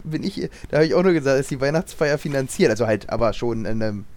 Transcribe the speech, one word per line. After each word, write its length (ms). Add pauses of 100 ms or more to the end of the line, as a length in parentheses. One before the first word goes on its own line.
bin 200
ich 120
hier, 140 (200)
da 80
hab 60
ich 100
auch 100
nur 100
gesagt, 260
„Ist 120
die 100
Weihnachtsfeier 560
finanziert?“ 540
Also 160
halt, 220
aber 240
schon 320
in 160
einem, 240 (120)